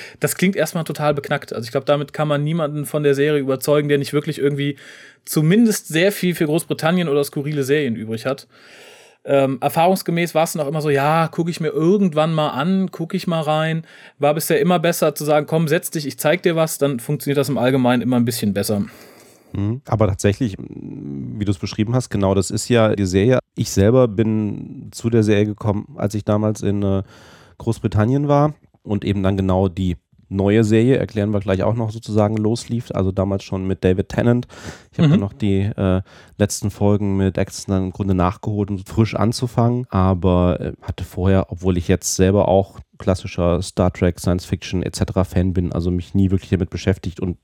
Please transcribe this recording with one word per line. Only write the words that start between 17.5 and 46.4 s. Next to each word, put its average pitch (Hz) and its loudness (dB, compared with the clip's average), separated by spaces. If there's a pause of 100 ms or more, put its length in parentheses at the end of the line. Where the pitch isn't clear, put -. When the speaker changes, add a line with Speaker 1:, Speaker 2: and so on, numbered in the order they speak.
Speaker 1:
Allgemeinen 127 4
immer 127 0
ein 120 4
bisschen 110 -2
besser. 101 0 (680)
Speaker 2:
Mhm. 104 -2
Aber 110 2
tatsächlich, 101 0
wie - -10
du's 101 0
beschrieben 107 -2
hast, 123 0
genau 98 2
das 98 0
ist 104 -4
ja 110 4
die 98 0
Serie. 98 2 (180)
Ich - -6
selber 117 4
bin 107 -4
zu 113 -4
der 117 4
Serie 104 4
gekommen, 104 -4
als 104 -4
ich 104 -6
damals 107 0
in, 101 -2
äh, 98 0 (560)
Großbritannien 113 0
war 147 2 (260)
und 104 -4
eben 98 -2
dann 95 2
genau 95 2
die 90 -2 (360)
neue 101 4
Serie, 113 4
erklären 104 -2
wir 101 -2
gleich 95 0
auch 113 0
noch, 113 -4
sozusagen 107 0
loslief, 117 -2
also 95 0
damals 98 -2
schon 95 -6
mit 95 -2
David 92 2
Tennant. 120 0 (460)
Ich - -8
hab 165 4
Speaker 1:
Mhm. 143 4
Speaker 2:
dann 180 4
noch 101 -4
die, 98 0
äh, 95 0 (360)
letzten 101 0
Folgen 101 0
mit 95 0
Exton - -4
dann 95 0
im 92 -4
Grunde 95 -2
nachgeholt, 101 -2
um 95 -6
frisch 110 0
anzufangen, 120 0
aber, 90 2
äh, - -6 (100)
hatte - -8
vorher, 95 0
obwohl 90 -2
ich 85 -2
jetzt - 0
selber 95 4
auch 98 0 (180)
klassischer 87 -2
Star 92 0
Trek, - -2
Science-Fiction 90 -4
et - -6
cetera - 0
Fan 92 -2
bin, 90 -2
also 87 -2
mich 87 -4
nie 98 4
wirklich - -2